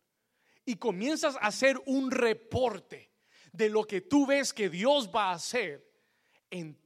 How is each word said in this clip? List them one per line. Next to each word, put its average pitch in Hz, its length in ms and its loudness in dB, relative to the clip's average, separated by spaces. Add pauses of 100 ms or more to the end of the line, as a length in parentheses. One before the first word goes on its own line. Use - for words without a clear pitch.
(640)
y 247 120 -6
comienzas 262 600 -2
a 214 120 -2
hacer 233 380 2
un 269 260 0
reporte 226 1000 -2 (400)
de 214 180 0
lo 214 140 2
que 202 180 -4
tú 277 240 4
ves 277 280 2
que 202 160 -2
Dios 220 400 2
va 202 220 0
a - 20 -4
hacer, 170 580 -6 (600)
en, 165 340 -10